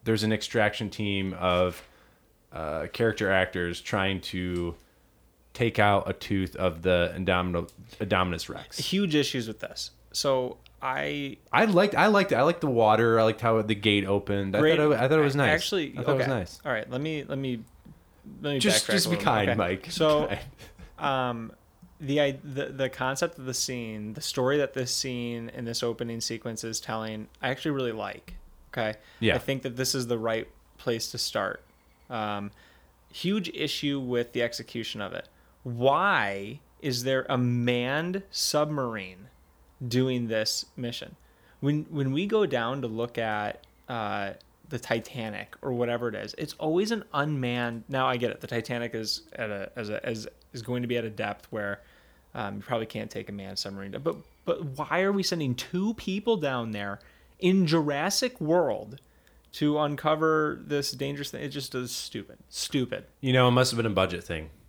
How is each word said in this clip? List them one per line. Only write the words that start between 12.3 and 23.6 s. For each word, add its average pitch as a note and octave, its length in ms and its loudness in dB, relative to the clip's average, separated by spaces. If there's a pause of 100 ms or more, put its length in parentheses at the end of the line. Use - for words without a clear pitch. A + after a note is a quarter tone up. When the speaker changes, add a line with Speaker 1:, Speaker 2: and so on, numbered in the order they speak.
Speaker 1:
I A#2 80 4
liked E3+ 200 4
the D3+ 80 2
water. A2+ 500 8
I A2+ 40 8
liked A2 180 4
how A2+ 200 6
the G#2+ 140 2
gate G2+ 300 4
opened. G2+ 500 0
I G#2 40 4
Speaker 2:
Great. D#3+ 180 6
Speaker 1:
thought D3+ 140 6
it, B2 80 2
I B2+ 80 4
thought D#3 120 6
it D3+ 40 6
was C#3 120 2
Speaker 2:
I D3 40 2
Speaker 1:
nice. C3 120 6
Speaker 2:
actually, D#3+ 460 0
Speaker 1:
I B2+ 60 -4
thought B2+ 80 0
it C3+ 60 2
was C3 80 2
Speaker 2:
okay. C3+ 60 0
Speaker 1:
nice. G2+ 340 -4
Speaker 2:
All C#3+ 60 -2
right, A2 200 -2
let B2+ 100 -4
me, D#3 220 -4
let C#3+ 140 -6
me, B2+ 240 -4 (800)
let D3 120 -2
me C#3 60 0
Speaker 1:
Just, A#2 260 4
Speaker 2:
backtrack - 60 -2
Speaker 1:
just G#2+ 140 2
Speaker 2:
a - 40 -2
Speaker 1:
be E3+ 60 2
Speaker 2:
little, D#3+ 180 2
Speaker 1:
kind, G#2 180 4
Speaker 2:
okay? A2+ 60 2
Speaker 1:
Mike. F#2+ 320 0
Speaker 2:
So, D3+ 380 2
Speaker 1:
Be - 80 -2 (640)
kind. C3+ 320 0
Speaker 2:
um, A2+ 220 -8 (480)
the C#3+ 220 0
i-, C#3 220 2
the, C#3+ 220 -6
the C3+ 240 -2
concept C3+ 500 -2
of B2+ 60 -10
the B2+ 80 -6
scene, A2 600 -4